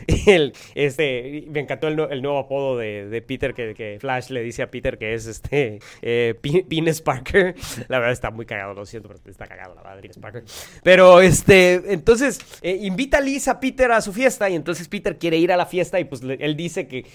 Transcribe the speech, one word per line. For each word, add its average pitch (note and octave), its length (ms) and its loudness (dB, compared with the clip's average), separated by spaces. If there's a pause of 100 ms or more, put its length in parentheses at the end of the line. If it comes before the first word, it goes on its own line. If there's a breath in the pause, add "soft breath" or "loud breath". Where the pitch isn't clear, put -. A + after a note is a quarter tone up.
<laughs> - 200 0
el, D#3+ 260 4 (220 loud breath)
este, C#3 760 -4
me D3+ 100 -6
encantó C#3 280 -6
el D#3 100 -4
nue-, D3+ 140 -2
el C3+ 100 -6
nuevo C#3+ 180 -2
apodo C3+ 380 -4
de, G#2 300 -8
de A2 140 -8
Peter, B2+ 320 -6
que, A2 200 -10
que G#2 260 -12
Flash B2+ 300 -6
le B2+ 120 -6
dice A#2+ 220 -6
a A#2+ 80 -10
Peter B2 260 -6
que A2 160 -6
es, A2 140 -8
este, A2+ 520 -4 (220 loud breath)
eh, A#2 400 -2
Pe-, E3+ 260 0
Penis D#3+ 340 -2
Parker. F3+ 540 0 (160)
<laughs> - 160 -14
La B2+ 120 -2
verdad A#2+ 140 0
está A#2+ 180 -8
muy A2+ 140 -12
cagado, G2+ 280 -8
lo G2+ 120 -14
siento, G#2 240 -16
pero F#2+ 100 -20 (100)
está G2 180 -20
cagado, F#2 280 -20
la F2+ 80 -20
verdad, G2 180 -20
Penis G#2+ 160 -20
Parker. G#2+ 260 -16 (400 loud breath)
Pero, F#3 380 10
este, F3+ 720 6
entonces, A3+ 460 2 (220 loud breath)
eh, F#3 200 -4
invita A3 360 -2
a C#4+ 40 2
Liz C4+ 260 -4
a B3 120 -2
Peter B3+ 320 0
a A3 100 2
su G3+ 120 -8
fiesta, G#3+ 360 0
y F3+ 60 -2
entonces D#3+ 320 -6
Peter G3+ 300 -6
quiere E3 200 0
ir E3+ 140 2
a F3+ 60 2
la E3+ 80 0
fiesta, F3 340 -4
y, D#3 60 -4
pues, B2+ 180 -14
le, C3 120 -6
él D3 200 -4
dice E3+ 320 -8
que B2+ 280 -12